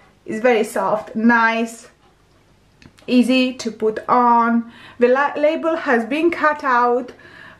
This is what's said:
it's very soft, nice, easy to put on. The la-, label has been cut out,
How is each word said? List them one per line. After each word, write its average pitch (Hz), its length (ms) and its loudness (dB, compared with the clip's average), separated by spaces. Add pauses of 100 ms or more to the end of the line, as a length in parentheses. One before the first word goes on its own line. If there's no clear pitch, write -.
(260)
it's 214 140 -8
very 233 240 2
soft, 214 500 -4
nice, 226 760 0 (1160)
easy 254 480 2
to 240 160 -10
put 220 380 -4
on. 233 640 2 (260)
The 240 100 2
la-, 269 280 0
label 311 400 0
has 240 280 0
been 311 260 0
cut 302 340 -2
out, 240 480 0 (480)